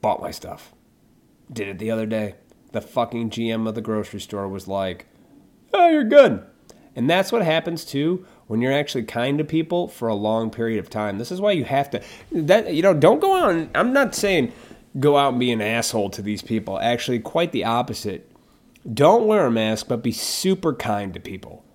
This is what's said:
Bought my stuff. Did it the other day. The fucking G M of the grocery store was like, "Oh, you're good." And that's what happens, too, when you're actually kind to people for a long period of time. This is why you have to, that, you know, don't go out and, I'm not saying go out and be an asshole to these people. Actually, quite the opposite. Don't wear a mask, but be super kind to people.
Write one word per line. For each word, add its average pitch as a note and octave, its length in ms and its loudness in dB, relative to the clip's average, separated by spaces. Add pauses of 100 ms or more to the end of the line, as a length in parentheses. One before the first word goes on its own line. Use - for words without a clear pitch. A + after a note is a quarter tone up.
Bought G#2+ 200 -2
my A#2+ 100 -8
stuff. - 420 -16 (760)
Did G#2 180 -8
it F#2+ 100 -12
the A2 120 -4
other A2 140 -2
day. G#2+ 300 -4 (380)
The A2+ 80 -4
fucking A#2 480 -4
G A#2 220 -4
M A2+ 160 -2
of G#2+ 80 -4
the A#2 60 -6
grocery G#2+ 380 -6
store G2 300 -8
was F#2+ 180 -10
like, F#2+ 380 -4 (680)
"Oh, F4 160 6
you're D4+ 140 2
good." A3 420 6 (480)
And A#2+ 160 -2
that's F#3+ 220 2
what A#3 100 0
happens, E3 440 -2
too, E3 400 -2 (220)
when A2 120 -2
you're B2+ 140 2
actually C#3+ 300 -2
kind B2+ 340 -2
to D3+ 80 -2
people D#3+ 420 -2
for - 220 -6
a A2 40 0
long A2 360 0
period A2+ 300 -2
of - 100 -10
time. G#2 300 -4
This C3 120 -8
is F3+ 80 -6
why G#3 140 2
you D#3 100 0
have C#3 280 -2
to, - 100 -6 (320)
that, F3 400 2
you D#3 80 0
know, F#3+ 120 6
don't E3+ 280 6
go G4 160 4
out D4 140 2
and, E3 240 -2
I'm A#3 180 2
not C4+ 200 2
saying F3 380 0 (480)
go C#3+ 160 4
out C#3 160 4
and B2 80 -2
be B2 120 2
an A2 100 0
asshole A2 500 -2
to G#2+ 100 -12
these G#2 200 -4
people. G#2 380 -4
Actually, A#2+ 400 0
quite E3+ 340 -4
the A2 100 -2
opposite. A2+ 680 -4 (640)
Don't F#3 320 6
wear G#3+ 200 4
a A#2+ 60 2
mask, A2 360 0
but A#2+ 160 -4
be A2+ 80 -2
super F#3 640 -2
kind G#2 400 -4
to F2+ 80 -14
people. - 420 -16 (120)